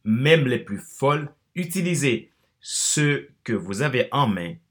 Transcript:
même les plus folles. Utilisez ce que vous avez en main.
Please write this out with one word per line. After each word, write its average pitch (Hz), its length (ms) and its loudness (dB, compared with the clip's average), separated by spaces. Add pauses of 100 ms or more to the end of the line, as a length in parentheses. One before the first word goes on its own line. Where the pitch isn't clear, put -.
même 135 420 4
les 123 140 0
plus 101 180 -8
folles. 147 560 -2 (220)
Utilisez 170 760 -2 (300)
ce - 680 0 (140)
que 117 100 -6
vous 98 300 -4
avez 127 300 0
en 135 160 2
main. 87 260 -2 (160)